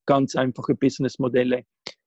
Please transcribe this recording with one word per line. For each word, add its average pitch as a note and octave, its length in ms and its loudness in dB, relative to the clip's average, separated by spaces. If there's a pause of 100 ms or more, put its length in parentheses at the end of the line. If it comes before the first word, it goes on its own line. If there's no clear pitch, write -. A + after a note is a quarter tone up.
ganz C#3 320 2
einfache C3 380 -2
Businessmodelle, B2 920 0 (420)